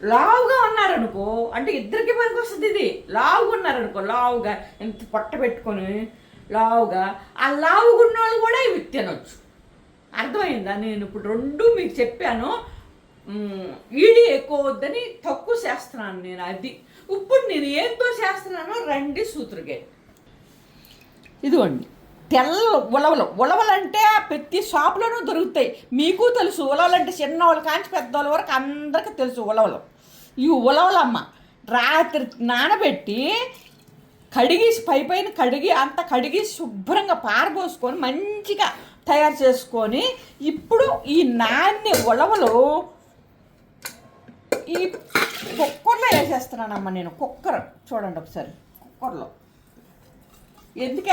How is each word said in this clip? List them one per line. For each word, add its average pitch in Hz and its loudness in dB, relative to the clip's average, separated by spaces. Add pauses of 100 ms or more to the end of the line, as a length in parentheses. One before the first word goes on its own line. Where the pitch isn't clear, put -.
(120)
లావుగా 466 4 (100)
ఉన్నారనుకో, 240 0 (280)
అంటే 269 -4
ఇద్దరికి 440 -2
పనికి 466 0
వస్తుంది 403 -4
ఇది. 370 0 (300)
లావుగా 381 2
ఉన్నారనుకో, 254 -4 (120)
లావుగా 240 0 (320)
ఇంత 226 -10 (140)
పొట్ట 214 -4 (100)
పెట్టుకొని 208 -4 (680)
లావుగా, 220 2 (380)
ఆ 269 0 (180)
లావుగా 440 6
ఉన్నోళ్ళు 453 2
కూడా 494 2
ఇవి 311 -2 (120)
తినొచ్చు. 185 -8 (840)
అర్థమైందా? 247 -4 (100)
నేను 214 -6
ఇప్పుడు 202 -12
రెండు 285 -2 (140)
మీకు 359 -4
చెప్పాను. 247 -2 (760)
మ్, 202 -8 (360)
ఈడి 466 8 (140)
ఎక్కువ 294 -4 (100)
వద్దని 277 -6 (240)
తక్కువ 339 -4 (120)
చేస్తున్నాను 214 -8
నేను. 180 -12
అది 196 -10 (440)
ఇప్పుడు 508 2 (100)
నేను 285 -2 (140)
ఏంతో 480 -2 (140)
చేస్తున్నానో 381 -6 (160)
రండి 285 -4
సూత్రగే. 165 -12 (1700)
ఇదిగోండి, 196 2 (480)
తెల్ల 320 4 (280)
ఉలవలు. 285 4 (180)
ఉలవలంటే 392 2 (260)
ప్రతి 302 -4 (120)
షాప్లోనూ 381 0 (100)
దొరుకుతాయి, 330 0 (320)
మీకు 370 2 (120)
తెలుసు. 359 -2 (120)
ఉలవలంటే 349 4 (100)
చిన్నవాళ్ళు 311 2
కాంచి 339 -4
పెద్దవాళ్ళ 285 -2
వరకు - -2
అందరికీ 294 -4
తెలుసు 247 -4 (120)
ఉలవలు. 214 2 (580)
ఈ 262 2 (220)
ఉలవలమ్మ 302 4 (600)
రాత్రి 302 2 (280)
నానబెట్టి, 269 0 (1120)
కడిగి, 339 4 (180)
పై 285 2
పైన 392 0 (140)
కడిగి, 277 0 (120)
అంత 277 -4 (140)
కడిగి 277 0 (140)
శుభ్రంగా 320 -2 (120)
పారబోసుకొని 311 -2
మంచిగా 403 -4 (420)
తయారు 302 4
చేసుకొని, 254 2 (480)
ఇప్పుడు 466 2 (280)
ఈ 330 8 (240)
నాన్ని 381 2 (180)
ఉలవలు 311 4 (2250)
ఈ 349 -4 (800)
కుక్కర్లో 466 0
వేసేస్తున్నానమ్మా 214 -4
నేను. 175 -8 (120)
కుక్కర్ 269 -6 (280)
చూడండి 196 -8
ఒకసారి, 156 -12 (300)
కుక్కర్లో 202 -12 (1500)
ఎందుకు 262 -6